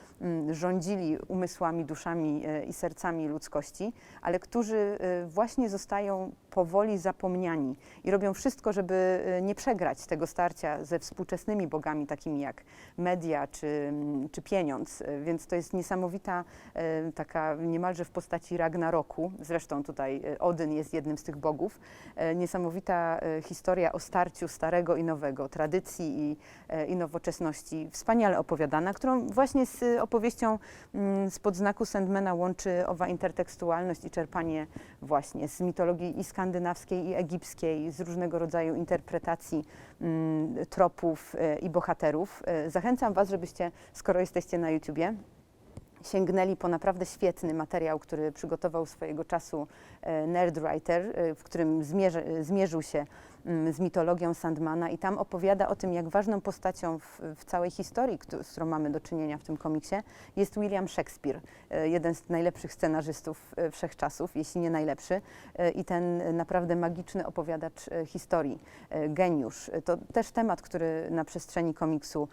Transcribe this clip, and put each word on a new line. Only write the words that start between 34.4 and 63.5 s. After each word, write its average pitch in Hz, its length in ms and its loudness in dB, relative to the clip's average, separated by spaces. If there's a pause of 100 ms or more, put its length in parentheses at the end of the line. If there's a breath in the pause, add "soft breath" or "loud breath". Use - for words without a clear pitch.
właśnie 143 460 0
z - 120 -8
mitologii 175 600 0
i 185 40 -2
skandynawskiej, 180 800 -2
i 185 80 -2
egipskiej, 165 760 -2
z 143 100 -8
różnego 170 380 -2
rodzaju 165 360 0
interpretacji, 165 920 -2 (360 loud breath)
mm, 160 680 0
tropów, - 720 2
e, 151 200 2
i 175 120 -4
bohaterów. 165 720 0
E, 160 260 0
zachęcam 220 420 2
Was, 190 160 4
żebyście, 175 420 -2 (220 loud breath)
skoro 180 280 2
jesteście 175 380 0
na 165 120 2
YouTubie, 160 440 0 (880)
sięgnęli 190 540 2
po 175 120 0
naprawdę 180 380 2
świetny 175 480 0
materiał, 160 440 0
który 151 340 -2
przygotował 160 540 -2
swojego 156 380 -6
czasu, 156 420 -4 (360 loud breath)
e, 156 240 0
Nerdwriter, 170 920 2
e, 165 160 2
w - 100 -20
którym 160 380 2
zmierzy-, 165 600 2
zmierzył 165 380 2
się, 147 240 -2 (400 loud breath)
mm, 165 260 2
z 143 80 -2
mitologią 170 540 2
Sandmana 160 560 -2
i 165 80 -6
tam 190 200 -2
opowiada 196 500 2
o 196 80 0
tym, 185 160 -2
jak 170 160 0
ważną 202 320 2
postacią 180 580 -2
w, - 220 -16 (160)
w - 80 -20
całej 180 260 0
historii, 240 480 -2
któ-, - 240 -10
z - 80 -14
którą 165 160 -4
mamy 156 240 0
do 151 100 -2
czynienia 156 380 -4
w - 40 -14
tym 156 140 -6
komiksie, 156 400 -2 (400 loud breath)
jest 202 240 0
William 196 280 0
Shakespeare, - 520 -4 (300 loud breath)
e, 156 180 2
jeden 170 260 2
z - 140 -18
najlepszych 170 440 0
scenarzystów, 156 840 -2